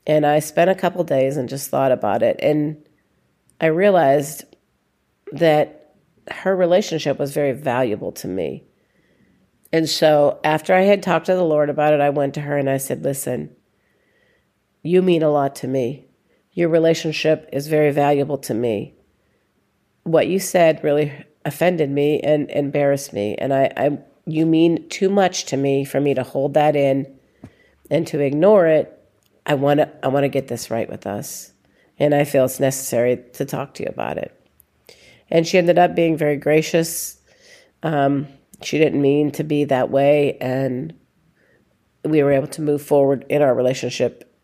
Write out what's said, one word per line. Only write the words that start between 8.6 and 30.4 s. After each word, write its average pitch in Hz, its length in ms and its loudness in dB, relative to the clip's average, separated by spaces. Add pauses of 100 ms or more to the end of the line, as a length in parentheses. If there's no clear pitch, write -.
And 160 160 0
so 147 540 2
after 156 320 0
I 185 80 4
had 202 200 4
talked 165 240 0
to 185 80 2
the 185 100 0
Lord 151 260 2
about 151 240 2
it, 147 60 2
I 143 100 2
went 139 240 -2
to 147 60 -8
her 143 160 -4
and 135 140 0
I 135 80 0
said, 139 260 -8
"Listen, 139 460 -6 (1300)
you 180 200 2
mean 175 200 2
a 156 80 2
lot 139 260 0
to - 120 -8
me. 131 380 -4 (460)
Your 170 160 -2
relationship 160 840 0
is 143 140 -6
very 151 240 2
valuable 143 480 0
to - 160 -8
me. 113 400 -4 (1080)
What 160 260 2
you 180 100 0
said 170 440 2
really 147 300 0 (320)
offended 160 460 0
me 143 300 0
and 147 300 0
embarrassed 143 640 -2
me. 104 240 -4
And 135 160 -4
I, 135 240 2
I, 143 220 0 (280)
you 156 180 -2
mean 160 440 2
too - 200 -2
much 190 380 0
to - 100 -4
me 139 280 0
for 139 160 -4
me 143 140 2
to 127 80 -2
hold 139 320 -4
that 151 200 2
in 139 320 0 (840)
and 156 180 0
to 160 100 -4
ignore 160 480 4
it. 156 300 2 (500)
I 151 80 0
wanna, 143 380 2 (100)
I 139 60 -2
wanna 139 200 0
get 135 200 -4